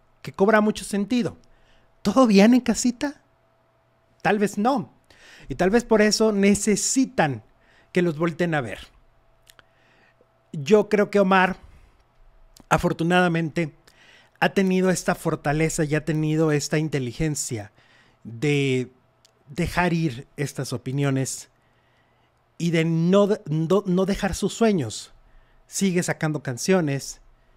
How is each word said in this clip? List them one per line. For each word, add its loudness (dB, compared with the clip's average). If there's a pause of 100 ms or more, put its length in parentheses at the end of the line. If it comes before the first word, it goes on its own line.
(220)
que -14
cobra 4
mucho -2
sentido, -2 (640)
"¿Todo 4
bien 8
en 4
casita?". -4 (1040)
Tal 2
vez -2
no. -2 (540)
Y -8
tal 2
vez 2
por 2
eso 2
necesitan 0 (480)
que 0
los -2
volteen -2
a 0
ver. -8 (1700)
Yo 2
creo 0
que 0
Omar, 4 (1120)
afortunadamente, 0 (640)
ha 0
tenido 0
esta -2
fortaleza -2
y -2
ha -4
tenido 0
esta -2
inteligencia -6 (500)
de -2 (560)
dejar -2
ir -4
estas -6
opiniones -4 (1120)
y -2
de 2
no, 2 (180)
no, 0
no 0
dejar -4
sus -4
sueños. -2 (540)
Sigue -2
sacando -4
canciones, -2 (360)